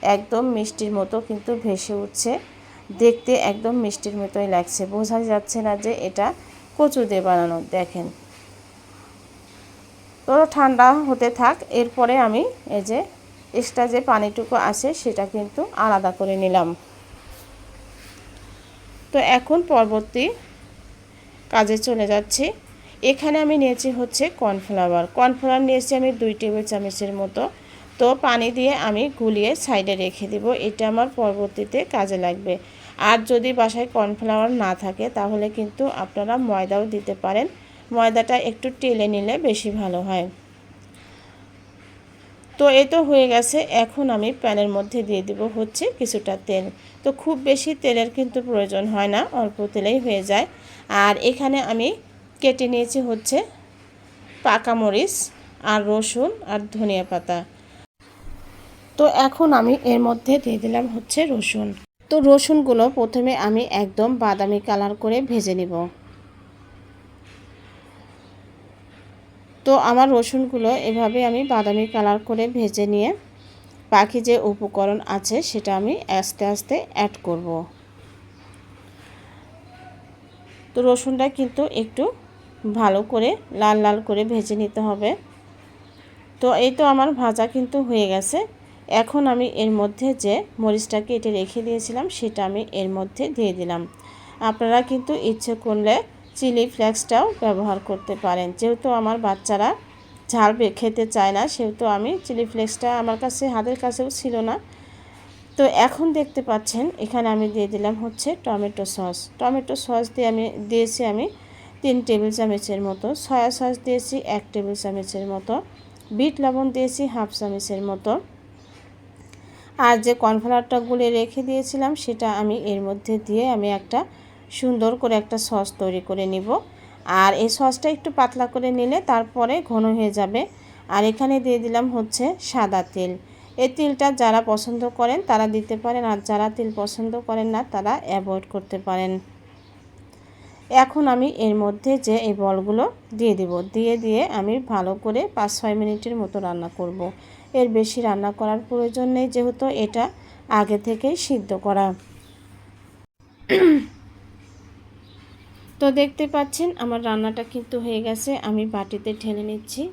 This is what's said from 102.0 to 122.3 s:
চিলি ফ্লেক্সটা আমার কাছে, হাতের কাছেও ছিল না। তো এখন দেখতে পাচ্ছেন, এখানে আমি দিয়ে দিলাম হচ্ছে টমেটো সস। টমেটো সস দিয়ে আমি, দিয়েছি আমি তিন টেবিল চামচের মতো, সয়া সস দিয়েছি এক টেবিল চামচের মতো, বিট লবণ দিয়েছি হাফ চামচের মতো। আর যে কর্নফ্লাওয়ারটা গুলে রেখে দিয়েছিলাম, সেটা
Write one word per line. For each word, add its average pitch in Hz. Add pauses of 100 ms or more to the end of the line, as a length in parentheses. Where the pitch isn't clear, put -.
চিলি 233
ফ্লেক্সটা 220 (100)
আমার 226
কাছে, 254
হাতের 240
কাছেও 254
ছিল 254
না। 226 (1000)
তো 277 (240)
এখন 285
দেখতে 294
পাচ্ছেন, 226 (200)
এখানে 226
আমি 214
দিয়ে 208
দিলাম 208
হচ্ছে 226 (140)
টমেটো 202 (100)
সস। 180 (180)
টমেটো 262
সস 233
দিয়ে 240
আমি, 226 (240)
দিয়েছি 226 (120)
আমি 226 (560)
তিন 262 (120)
টেবিল 214
চামচের 208
মতো, 196 (180)
সয়া 247
সস 254 (120)
দিয়েছি 247 (200)
এক 202
টেবিল 202
চামচের 196
মতো, 196 (640)
বিট 285 (100)
লবণ 262
দিয়েছি 254 (120)
হাফ 214
চামচের 196
মতো। 196 (1800)
আর 240
যে 240 (100)
কর্নফ্লাওয়ারটা 240 (100)
গুলে 247 (120)
রেখে 233
দিয়েছিলাম, 269 (100)
সেটা 226 (140)